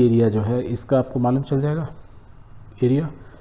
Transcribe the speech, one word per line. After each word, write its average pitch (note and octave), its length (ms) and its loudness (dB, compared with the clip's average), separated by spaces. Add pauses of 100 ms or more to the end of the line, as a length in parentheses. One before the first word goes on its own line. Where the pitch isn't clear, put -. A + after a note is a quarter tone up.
area A#2 220 4
जो G#2+ 120 0
है, A#2+ 220 -2
इसका B2+ 360 -2
आपको B2+ 200 -2
मालूम B2+ 240 2
चल C#3 180 -2
जाएगा। D3+ 260 -2 (960)
Area C#3+ 260 2 (320)